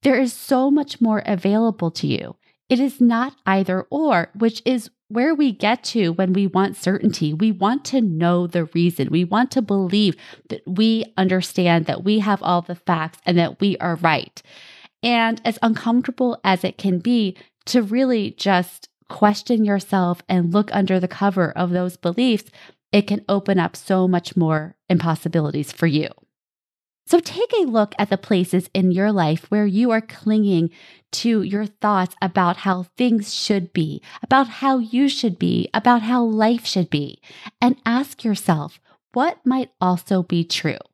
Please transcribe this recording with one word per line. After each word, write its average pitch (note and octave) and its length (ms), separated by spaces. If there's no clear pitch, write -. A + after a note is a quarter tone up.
There C4 180
is B3+ 140
so C4+ 380
much C#4+ 280
more G#3+ 240
available G#3 680
to - 160
you. G#2+ 280
It B3 120
is C4+ 200
not A#3+ 360
either F#3+ 460
or, C#4 440
which A3+ 300
is B3+ 240
where B3+ 280
we C#4 160
get G#3+ 320
to F#3 300
when F#3 200
we G3 140
want F#3+ 280
certainty. F3 560
We F#3+ 200
want G3+ 340
to C4+ 160
know F3 460
the E3+ 180
reason. E3 460
We E3 120
want G#3+ 280
to C4+ 100
believe G3 540
that - 160
we A3 400
understand, F3+ 680
that - 180
we G#3+ 160
have G3+ 220
all F3 220
the F3 100
facts, E3 500
and F3 140
that - 240
we G3+ 160
are F3 180
right. D#3+ 460
And A3+ 420
as G3 160
uncomfortable A#3+ 840
as F#3+ 200
it - 160
can F#3 180
be G#3+ 400
to A#3+ 160
really A3+ 480
just - 580
question G#3+ 540
yourself F#3+ 640
and F3 240
look G#3 220
under F#3+ 260
the F#3 80
cover F#3 440
of F3+ 180
those F3+ 280
beliefs, A3 520
it G#3 140
can G3+ 240
open G3 300
up E3+ 160
so F#3 320
much F3+ 280
more D#3+ 400
in F3+ 80
possibilities D#3 760
for - 140
you. D3+ 240
So F4 120
take G4+ 340
a G#4 120
look A3 340
at G#3 100
the F#3+ 80
places F3+ 560
in F#3 180
your F#3+ 200
life E3 380
where G#3 180
you A3 240
are A3 100
clinging G3+ 720
to A3+ 320
your G3+ 240
thoughts G3+ 520
about F3+ 380
how F3+ 300
things A#3 360
should G3 400
be, D3+ 280
about C4 240
how C4 320
you A#3+ 280
should A#3 300
be, - 340
about A#3+ 300
how A#3+ 220
life A3+ 420
should F3+ 240
be, D3 320
and B3+ 140
ask B3 380
yourself, E3 560
"What C#4 320
might B3+ 240
also F3+ 440
be E3+ 200
true? - 360